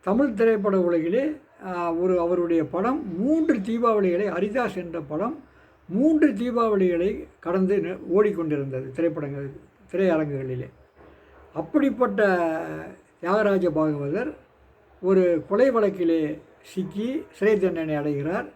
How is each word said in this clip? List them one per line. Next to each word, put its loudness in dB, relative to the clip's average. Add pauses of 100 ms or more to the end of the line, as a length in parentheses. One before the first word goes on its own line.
தமிழ் 0
திரைப்பட 2
உலகிலே, 2 (420)
ஆ, -10 (220)
ஒரு, 0
அவருடைய 0
படம் -2 (180)
மூன்று 2
தீபாவளிகளை, 0
ஹரிதாஸ் -2
என்ற -8
படம் -4 (540)
மூன்று 4
தீபாவளிகளை 0 (300)
கடந்து 0
நி-, -4 (120)
ஓடிக்கொண்டிருந்தது 0
திரைப்படங்கள், -4 (440)
திரையரங்குகளிலே. -2 (840)
அப்படிப்பட்ட 0 (1000)
தியாகராஜ 2
பாகவதர் -2 (720)
ஒரு 4
கொலை 4
வழக்கிலே 2 (400)
சிக்கி -6 (220)
சிறை 2
தண்டனை 0
அடைகிறார். -2